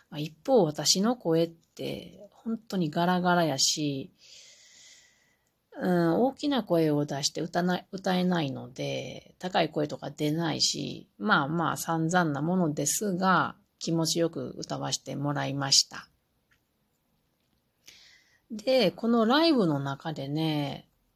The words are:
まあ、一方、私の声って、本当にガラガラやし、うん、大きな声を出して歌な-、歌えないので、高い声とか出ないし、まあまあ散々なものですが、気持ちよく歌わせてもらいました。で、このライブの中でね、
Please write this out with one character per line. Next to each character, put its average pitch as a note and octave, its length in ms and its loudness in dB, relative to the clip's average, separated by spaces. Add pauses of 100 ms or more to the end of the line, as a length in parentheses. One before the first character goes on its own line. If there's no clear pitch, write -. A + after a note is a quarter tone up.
(100)
ま E3 60 -12
あ、 - 20 -10
一 D3+ 160 -8 (100)
方、 B3 200 6
私 D3+ 360 0
の A#3+ 160 2
声 E3 280 2
っ E3 40 -2
て、 - 840 -12
本 - 280 -8
当 - 180 -8
に E3+ 140 0
ガ E3+ 160 0
ラ F3+ 160 2
ガ F3+ 140 4
ラ F3 80 4
や C#3 140 0
し、 C#3+ 540 -2 (1700)
う G3 80 -2
ん、 F3 320 2
大 C4 140 2
き D4 140 -4
な C4 140 0
声 E3 280 2
を D3 140 2
出 D3 180 -6
し - 80 0
て - 100 -8
歌 F3 220 -2
な-、 F3+ 280 0
歌 F#3 240 -2
え F3+ 100 2
な F3 180 2
い C3+ 100 -4
の B2 200 -12
で、 C3+ 640 -8
高 F#3 240 0
い D#3 80 0
声 D3 180 -2
と C3+ 80 -10
か C#3+ 140 -10
出 D3+ 200 -2
な D#3+ 220 -2
い C3 80 -2
し、 - 480 -2 (100)
ま G3+ 260 2
あ C3+ 40 -4
ま D#3 240 0
あ C#3+ 40 -4
散 D#3+ 320 -2
々 E3+ 240 2
な C#3 100 -4
も F3 140 0
の D#3+ 180 2
で D3 120 -2
す G3+ 280 -2
が、 F3 420 2 (220)
気 - 140 -4
持 E3 140 0
ち D#3+ 120 -2
よ E3 120 2
く C3+ 260 -8
歌 D3 220 -8
わ C#3 140 -6
せ - 100 -6
て C#3 140 -8
も C#3+ 160 -2
ら C#3 140 -2
い C#3 80 -4
ま C3+ 180 -2
し - 120 6
た。 - 240 -16 (2500)
で、 A#3+ 420 2
こ - 160 -4
の A#3 180 4
ラ D4 200 4
イ E4 60 6
ブ A3+ 140 4
の C#3+ 140 2
中 C#3 320 -6
で C#3 160 -8
ね、 D3 600 -2 (280)